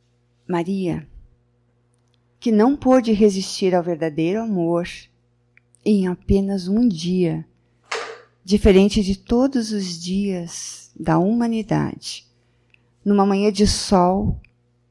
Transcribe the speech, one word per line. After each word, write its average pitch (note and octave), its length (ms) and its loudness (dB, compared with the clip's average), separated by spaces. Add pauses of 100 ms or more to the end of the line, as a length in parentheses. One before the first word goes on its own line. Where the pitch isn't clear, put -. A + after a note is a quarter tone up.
(480)
Maria, E3+ 580 -6 (1300)
que A#3+ 120 -4
não A3+ 260 4
pôde B3+ 360 2
resistir F#3+ 640 2
ao F3 80 2
verdadeiro D#3+ 580 -2
amor F3 480 -2 (960)
em G3+ 220 2
apenas G3 600 -2
um A3+ 220 2
dia, E3+ 560 -2 (1000)
diferente G3+ 580 4
de F#3+ 140 -2
todos A#3+ 540 -2
os F3+ 320 -8
dias F#3 960 -6
da D#3+ 200 0
humanidade, A3 1080 -4 (800)
numa G3+ 220 2
manhã G3+ 260 2
de G3+ 140 2
sol, F#3+ 760 0 (500)